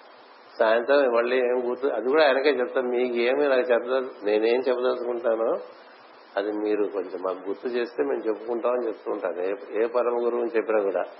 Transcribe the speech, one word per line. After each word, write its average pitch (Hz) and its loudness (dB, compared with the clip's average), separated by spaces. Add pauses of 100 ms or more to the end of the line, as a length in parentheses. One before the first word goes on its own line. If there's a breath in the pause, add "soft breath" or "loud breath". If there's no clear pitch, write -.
(580)
సాయంత్రం 120 4
మళ్ళీ 120 2
ఏం 123 0
గుర్తు, 127 -4
అది 120 -2
కూడా 151 6
ఆయనకే 135 4
చెప్తాను. 127 0
మీకు 123 0
ఏమి 131 2
నాకు 131 4
చెప్పదలు-, 123 0
నేనేం 110 2
చెప్పదలుచుకుంటానో 123 0 (800)
అది 104 -2
మీరు 104 0
కొంచెం 90 -6
మాకు 92 -6
గుర్తు 101 -6
చేస్తే 120 -4
మేము 120 -2
చెప్పుకుంటామని 117 -2
చెప్తూ 110 -8
ఉంటాను. 95 -4
ఏ, 101 -4
ఏ - 0
పరమ 120 0
గురువుని 117 -2
చెప్పినా 107 2
కూడా. 92 0 (180)